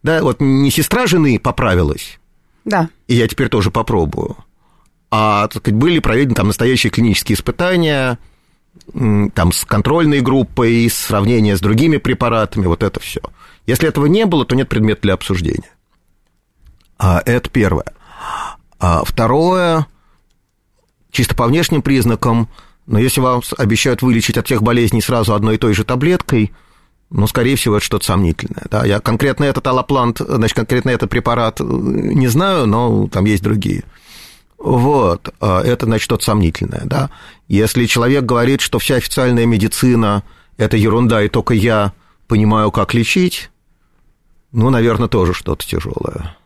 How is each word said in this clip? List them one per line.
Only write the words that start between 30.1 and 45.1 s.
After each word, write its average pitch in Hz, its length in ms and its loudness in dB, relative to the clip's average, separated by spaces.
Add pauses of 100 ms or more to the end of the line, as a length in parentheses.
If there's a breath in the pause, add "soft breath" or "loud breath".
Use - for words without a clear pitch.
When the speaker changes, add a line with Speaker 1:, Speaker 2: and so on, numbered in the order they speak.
Speaker 1:
значит, 113 300 0
конкретно 123 340 0
этот 113 200 -2
препарат, 117 500 -2
э, - 40 -2
не - 600 0
знаю, 156 400 2
но 110 400 0
там 92 180 -2
есть 104 180 2
другие. 104 420 -2 (720 loud breath)
Вот, 120 840 0
а, 92 220 0
это, 120 240 -2
значит, 110 180 0
что-то 113 200 -2
сомнительное, 95 600 -2
да. 139 240 -4 (360 loud breath)
Если 110 380 0
человек 127 400 0
говорит, 120 380 0
что - 160 -2
вся - 180 -2
официальная 120 500 0
медицина — 110 800 2 (320 soft breath)
это 107 200 0
ерунда, 110 460 2
и 104 60 0
только 120 260 -2
я 104 380 0 (340 soft breath)
понимаю, 107 460 2
как - 220 -2
лечить, 170 560 0 (1000)
ну, 120 200 0
наверное, 117 380 2
тоже 90 260 0